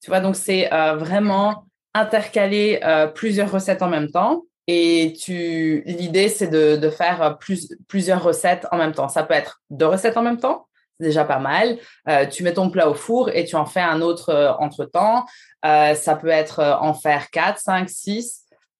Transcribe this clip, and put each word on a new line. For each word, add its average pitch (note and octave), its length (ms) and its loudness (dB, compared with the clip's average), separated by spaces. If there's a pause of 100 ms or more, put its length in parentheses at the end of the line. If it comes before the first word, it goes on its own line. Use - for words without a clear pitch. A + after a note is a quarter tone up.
Tu - 80 -16
vois, F#3+ 100 2
donc F#3+ 160 0
c'est, F#3+ 360 -2
euh, D#3 240 2
vraiment G3+ 680 0 (300)
intercaler, G#3+ 880 0
euh, D#3 220 4
plusieurs G3 440 -2
recettes F#3+ 320 -2
en F3+ 60 2
même D3+ 220 -2
temps. A3+ 340 0 (240)
Et E3+ 520 2
tu, E3 640 -4
l'idée, F3 420 0
c'est G3+ 180 -2
de, D#3 300 4
de D3+ 140 0
faire, E3+ 320 -2
euh, D3+ 80 4
plus, E3 460 -8 (120)
plusieurs F3+ 340 0
recettes F3 480 0
en F3 60 0
même D#3+ 160 0
temps. C#3 160 -4
Ça D#3 160 -2
peut E3 100 0
être - 260 -2 (100)
deux D3 160 0
recettes F#3+ 300 2
en A#3 60 2
même A#3 160 -2
temps, C4 300 -4 (300)
c'est E3 80 -6
déjà D3+ 180 2
pas C#3 160 -2
mal. F#3+ 380 0 (300)
Euh, C#3+ 180 2
tu F3 180 -6
mets F3 100 0
ton F#3 160 0
plat E3+ 180 2
au D3 60 2
four A#3 360 -2
et E3+ 140 0
tu E3+ 120 -4
en D3+ 100 0
fais - 140 -4
un E3 200 0
autre, E3+ 280 -2
euh, D3 320 4
entre-temps. G3 640 0 (400)
Euh, D3+ 300 4
ça D3+ 200 0
peut D#3 140 -4
être, D#3 320 0
euh, D3 160 2
en - 180 0
faire C#3+ 360 -2
quatre, F3 280 -2
cinq, F#3 320 -2
six. A3+ 540 -10 (360)